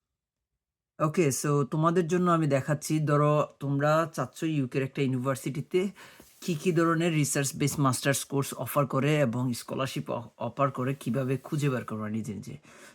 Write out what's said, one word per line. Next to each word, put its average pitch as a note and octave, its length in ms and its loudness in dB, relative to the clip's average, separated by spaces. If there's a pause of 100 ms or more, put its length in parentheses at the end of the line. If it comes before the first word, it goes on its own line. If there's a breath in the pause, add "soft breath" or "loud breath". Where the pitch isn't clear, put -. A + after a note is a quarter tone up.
(1000)
ওকে, D#3 320 2
so C#3+ 340 0
তোমাদের E3 420 2
জন্য F3+ 240 2
আমি E3 160 4
দেখাচ্ছি, D3 540 0
ধরো D3 460 4 (140)
তোমরা D3 540 2
চাচ্ছ - 280 -6
ইউকের C#3+ 400 -2
একটা C3+ 200 -4
ইউনিভার্সিটিতে C#3 920 -2 (480 loud breath)
কী F3+ 140 -2
কী F3 180 0
ধরনের E3 420 2
রিসার্চ C#3+ 420 0
বেসড C#3+ 240 0
মাস্টার্স C3+ 440 0
কোর্স C#3 300 -4
অফার C3+ 320 -2
করে C#3+ 320 2
এবং B2+ 360 0
স্কলারশিপ C3 560 -6
অ-, A#2 120 -4 (160)
অফার C3 320 -2
করে C3 240 -2
কীভাবে C3+ 420 -2
খুঁজে C#3+ 340 -2
বের A#2 140 -2
করবা G#2+ 260 -6
নিজে G#2+ 240 -6
নিজে। - 240 -12 (360 loud breath)